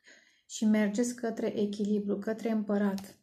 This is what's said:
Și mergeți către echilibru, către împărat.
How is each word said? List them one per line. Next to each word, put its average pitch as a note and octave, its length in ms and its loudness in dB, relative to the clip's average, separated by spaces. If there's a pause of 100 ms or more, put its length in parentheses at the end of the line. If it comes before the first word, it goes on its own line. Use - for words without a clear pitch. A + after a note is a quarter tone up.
(460)
Și - 200 -4
mergeți G#3+ 500 4
către A3+ 440 -4
echilibru, G#3 600 0
către A3 300 -4
împărat. G3+ 720 0